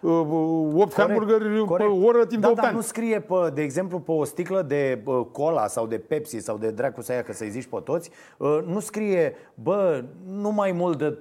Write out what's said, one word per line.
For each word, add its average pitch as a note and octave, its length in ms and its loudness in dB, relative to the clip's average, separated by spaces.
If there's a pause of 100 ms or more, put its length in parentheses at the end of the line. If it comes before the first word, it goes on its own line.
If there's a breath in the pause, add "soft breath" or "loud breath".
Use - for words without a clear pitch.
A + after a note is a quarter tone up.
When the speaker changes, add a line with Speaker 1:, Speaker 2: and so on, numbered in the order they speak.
Speaker 1:
uh, E3 160 4 (560)
opt G3 200 4
Speaker 2:
Corect, - 0 -
Speaker 1:
hamburgeri G#3+ 720 2
Speaker 2:
corect. F#3+ 240 2
Speaker 1:
pe G3 160 2
oră A#3 200 6
timp A#3 160 -2
Speaker 2:
Da, G3+ 60 4
Speaker 1:
de A#3 60 6
opt A3+ 80 2
Speaker 2:
dar A3 40 4
Speaker 1:
ani.” A3 100 2
Speaker 2:
nu A#3 60 -2
scrie A3+ 380 -2
pe, F#3 160 -2 (180)
de C#3+ 80 -2
exemplu, E3+ 380 -2
pe D3+ 120 -6
o D#3 120 2
sticlă F3+ 380 -2
de, C3+ 440 0
uh, B2+ 160 0 (100)
cola C#3+ 360 0
sau A2+ 200 -2
de A2+ 100 -4
Pepsi D3+ 400 -4
sau G#2+ 200 -6
de A2 120 -2
dracu A#2+ 320 -4
să B2 120 -6
ia, B2 100 -2
că A2+ 100 -10
să-i G#2+ 160 -8
zici A#2+ 160 -10
pe G#2+ 180 -6
toți, D#3 280 -6 (260 loud breath)
uh, D3 280 0
nu F3+ 140 -4
scrie: F#3+ 540 0 (300 loud breath)
„Bă, E3+ 400 2 (380)
nu G#3 100 -2
mai G3+ 200 0
mult F3 260 0
de D3 240 -2